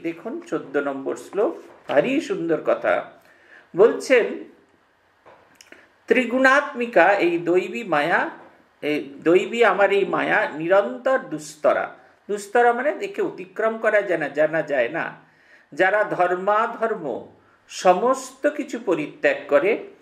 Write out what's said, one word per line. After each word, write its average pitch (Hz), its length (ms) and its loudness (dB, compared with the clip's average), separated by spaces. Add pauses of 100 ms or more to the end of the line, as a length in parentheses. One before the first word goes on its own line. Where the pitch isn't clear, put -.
দেখুন 226 440 -10
চোদ্দ 139 300 -6
নম্বর 135 380 -4
শ্লোক, - 460 -4 (260)
ভারী 208 340 2
সুন্দর 165 440 -2
কথা। 110 460 0 (640)
বলছেন, 226 500 4 (1800)
"ত্রিগুণাত্মিকা 240 1080 2
এই 170 240 0
দৈবী 190 460 -2
মায়া, 185 460 0 (520)
এই 147 280 -4 (140)
দৈবী 208 400 2
আমার 196 300 4
এই 196 120 2
মায়া 170 500 0
নিরন্তর 226 640 0
দুস্তরা।" 151 760 -2 (340)
দুস্তরা 233 440 2
মানে 254 160 -2
একে 226 320 -6
অতিক্রম 214 560 -4
করা 208 240 2
যায় 175 180 -2
না, 147 100 -4
জানা 156 320 0
যায় 139 280 -2
না। 151 260 -8 (580)
যারা 190 300 2
ধর্মাধর্ম 180 1200 -2 (400)
সমস্ত 226 800 0
কিছু 285 380 -4
পরিত্যাগ 147 500 0 (120)
করে, 151 300 2 (240)